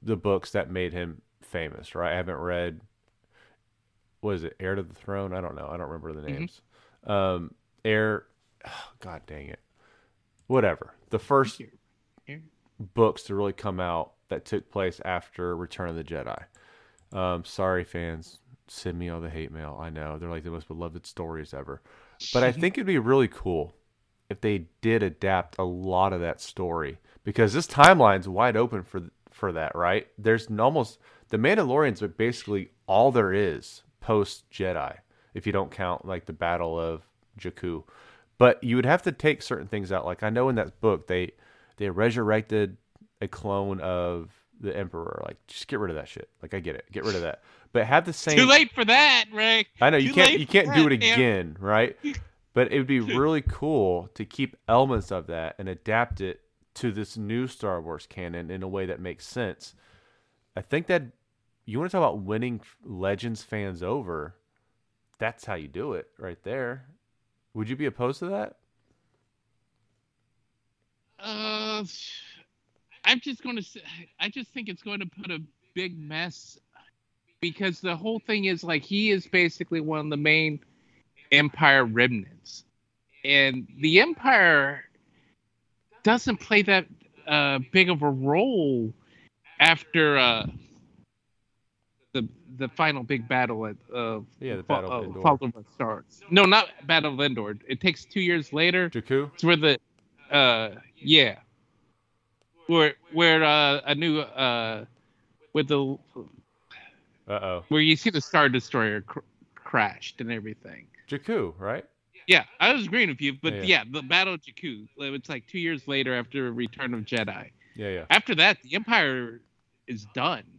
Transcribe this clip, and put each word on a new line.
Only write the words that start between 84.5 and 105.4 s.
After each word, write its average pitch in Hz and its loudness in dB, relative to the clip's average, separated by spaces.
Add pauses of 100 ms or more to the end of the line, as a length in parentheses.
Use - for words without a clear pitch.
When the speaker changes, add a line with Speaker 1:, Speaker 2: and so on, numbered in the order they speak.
Speaker 2:
doesn't 233 2
play 208 2
that, 190 2 (420)
uh, 143 2 (120)
big 185 4
of 160 0
a 147 2
role 139 0 (640)
after, 156 4
uh, 117 4 (1700)
the, 123 -4 (300)
the 131 -6
final 151 0
big 117 -4
battle 120 0
at, 107 -8 (180)
uh, 113 -4 (200)
Speaker 1:
Yeah, 127 -6
the 92 -8
Speaker 2:
Fa-, - 0
Speaker 1:
Battle 92 -8
of 113 -6
Speaker 2:
uh, - -8
Speaker 1:
Endor. 92 -10
Speaker 2:
Fault 139 4
of 120 -4
the 107 -20 (100)
Stars. 110 -8 (100)
No, 196 8
not 196 4 (180)
Battle 151 2
of 127 -6
Endor. 113 -2 (100)
It 131 -4
takes 180 0
two - -4
years 175 -2
later. 175 2
Speaker 1:
Jakku? 135 -2
Speaker 2:
It's - -4
where 165 6
the, 147 4 (540)
uh, 120 4 (260)
yeah. 139 4 (1300)
Where, 160 4 (180)
where, 160 6
uh, 147 4
a 143 0
new, 156 0
uh, 117 -4 (680)